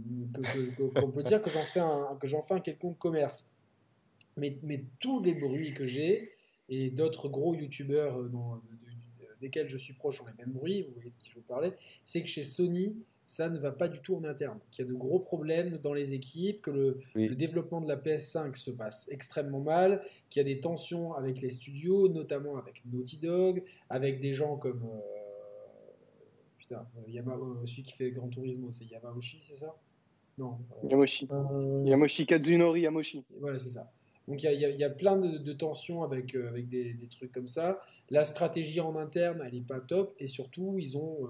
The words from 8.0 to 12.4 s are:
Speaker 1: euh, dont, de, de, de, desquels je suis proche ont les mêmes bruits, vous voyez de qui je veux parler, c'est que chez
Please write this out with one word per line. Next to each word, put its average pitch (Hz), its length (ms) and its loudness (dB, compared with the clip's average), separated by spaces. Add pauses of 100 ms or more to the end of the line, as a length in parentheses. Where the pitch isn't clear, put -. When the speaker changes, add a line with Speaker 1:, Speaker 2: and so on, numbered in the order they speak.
Speaker 1:
euh, 123 80 -4
dont, 120 280 -4
de, 113 200 -16
de, - 480 -20
de, - 40 -20 (120)
desquels 135 300 -4
je 131 80 -8
suis 131 160 -12
proche 139 280 -4
ont 127 40 -14
les 113 80 -16 (100)
mêmes 127 100 -6
bruits, 170 280 -2
vous 139 120 -8
voyez 117 160 -16
de 120 60 -20
qui - 140 -20
je - 60 -20
veux 117 60 -20
parler, 139 300 -2 (320)
c'est - 180 -2
que - 60 -6
chez 151 160 -4